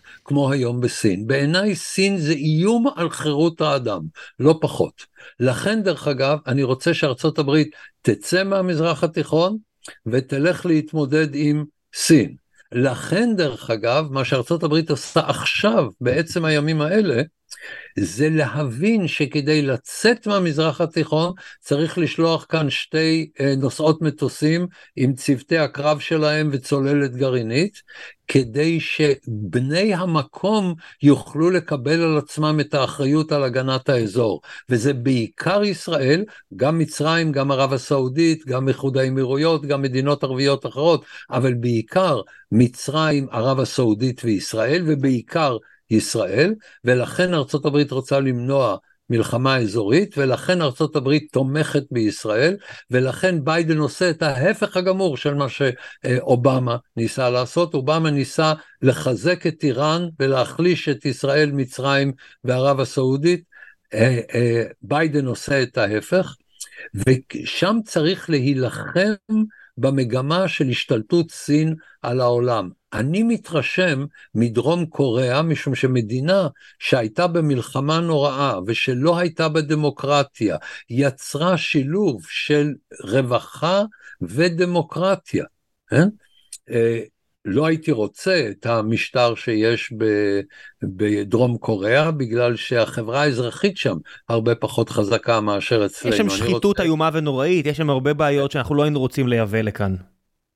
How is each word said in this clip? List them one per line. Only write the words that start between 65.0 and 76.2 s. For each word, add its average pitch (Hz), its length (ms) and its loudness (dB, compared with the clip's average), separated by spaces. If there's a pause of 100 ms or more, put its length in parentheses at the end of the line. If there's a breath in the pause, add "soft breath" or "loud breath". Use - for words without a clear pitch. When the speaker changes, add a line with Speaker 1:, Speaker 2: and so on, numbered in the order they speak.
Speaker 1:
עושה 131 380 -2
את 123 140 -4
ההפך, 110 580 0 (600 loud breath)
ושם 131 920 0
צריך 175 440 -2
להילחם 143 840 0 (640 loud breath)
במגמה 135 720 0
של 135 220 -2
השתלטות 123 600 0
סין 156 440 0 (260 loud breath)
על 123 200 -2
העולם. 120 480 2 (240)
אני 160 300 0
מתרשם 170 840 0 (300 loud breath)
מדרום 120 500 2
קוריאה, 131 560 0
משום 151 340 -2
שמדינה 127 720 0 (320 loud breath)